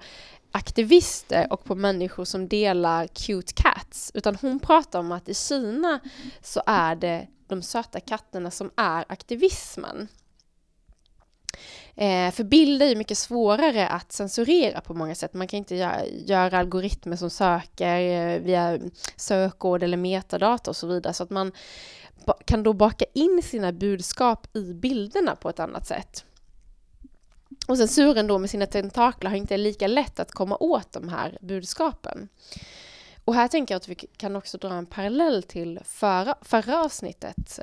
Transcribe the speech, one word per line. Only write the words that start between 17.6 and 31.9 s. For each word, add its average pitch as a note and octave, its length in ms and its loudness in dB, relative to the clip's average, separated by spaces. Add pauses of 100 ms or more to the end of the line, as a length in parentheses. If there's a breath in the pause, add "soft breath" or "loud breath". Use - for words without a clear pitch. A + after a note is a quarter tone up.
eh, E3+ 420 0
via F3 380 2 (380 loud breath)
sökord F#3 680 0
eller F3 140 0
metadata F#3 720 0
och - 60 -6
så - 100 -8
vidare. F3 280 -2
Så - 80 -6
att F3 80 -8
man F#3+ 220 -2 (760 loud breath)
ba-, - 180 2
kan A3 180 2
då A3 100 4
baka G#3 320 4 (100)
in E4+ 280 4
sina G3 300 -4
budskap G3+ 840 -2
i F3+ 180 -8
bilderna B3 640 -2
på - 120 -8
ett - 120 -8
annat - 260 -8
sätt. - 380 -10 (1400)
Och B3+ 100 2
censuren A#3+ 480 6
då G3+ 120 2
med F#3+ 120 -2
sina G3+ 160 0
tentakler G3+ 640 0
har G#3 60 -2
inte G3 200 -2
lika G#3 300 0
lätt B3+ 340 0
att - 120 -6
komma G3 280 -2
åt D4+ 320 0
de - 160 -10
här - 320 -6
budskapen. G3 880 -6 (960 loud breath)